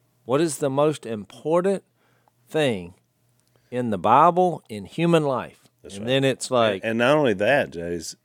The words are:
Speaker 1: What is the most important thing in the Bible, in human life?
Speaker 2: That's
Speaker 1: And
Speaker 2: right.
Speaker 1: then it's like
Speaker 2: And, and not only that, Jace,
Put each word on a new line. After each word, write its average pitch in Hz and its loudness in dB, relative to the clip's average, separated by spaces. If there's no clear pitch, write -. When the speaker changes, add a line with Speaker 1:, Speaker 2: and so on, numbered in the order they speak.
Speaker 1:
What 135 0
is 160 -2
the 143 -2
most 143 0
important 165 -4
thing 107 -2
in 123 -4
the 98 -2
Bible, 160 4
in 104 -12
human 165 2
life? 113 -6
Speaker 2:
That's 98 -18
Speaker 1:
And 104 -10
Speaker 2:
right. 120 -6
Speaker 1:
then 135 2
it's 135 -2
like 110 2
Speaker 2:
And, 110 -4
and 113 -2
not 123 4
only 131 2
that, 104 0
Jace, 85 -8